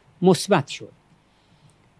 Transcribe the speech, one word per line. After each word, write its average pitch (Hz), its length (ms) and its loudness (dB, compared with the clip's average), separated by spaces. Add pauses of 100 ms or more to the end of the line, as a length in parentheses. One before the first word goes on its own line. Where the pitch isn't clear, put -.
(220)
مثبت 175 460 2
شد. - 240 -16 (1080)